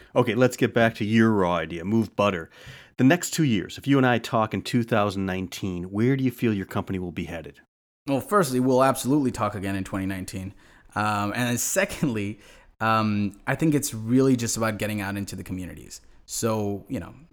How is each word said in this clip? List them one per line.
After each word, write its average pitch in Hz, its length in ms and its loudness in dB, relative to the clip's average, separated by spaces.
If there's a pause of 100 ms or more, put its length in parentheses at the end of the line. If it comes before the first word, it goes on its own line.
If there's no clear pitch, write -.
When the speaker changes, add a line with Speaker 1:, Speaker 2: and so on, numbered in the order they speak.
(160)
Speaker 1:
Okay, 117 200 2
let's 123 220 2
get 117 160 0
back 113 220 4
to 110 100 -4
your 113 260 6
raw 90 240 2
idea, 82 300 -6
Move 107 300 0
Butter. 95 340 0 (480)
The 127 80 4
next 170 260 4
two 165 120 0
years, 110 340 0
if - 100 -8
you 139 100 6
and 131 80 4
I 120 140 4
talk 110 340 -2
in 98 80 -2
two 120 220 0
thousand 101 420 0
nineteen, 92 600 -6
where 110 300 0
do 135 80 -2
you 127 60 0
feel 120 240 0
your 95 140 -4
company 95 320 -4
will 90 120 -8
be 87 120 -8
headed? 80 360 -12 (480)
Speaker 2:
Well, 139 120 0
firstly, 131 400 2
we'll 127 240 4
absolutely 135 480 2
talk 107 240 -4
again 98 200 -4
in 95 80 -4
twenty 95 220 -6
nineteen. 95 480 -8 (400)
Um, 104 420 0
and 123 140 -2
then 120 80 0
secondly, 113 840 -2 (420)
um, 107 680 2
I 135 80 0
think 160 180 2
it's 135 220 -2
really 127 400 4
just 113 220 -2
about 110 200 0
getting 104 240 -4
out 101 160 -6
into 98 180 -8
the 92 80 -10
communities. 87 580 -12 (260)
So, 104 600 -2
you 123 120 -6
know, - 160 -12 (180)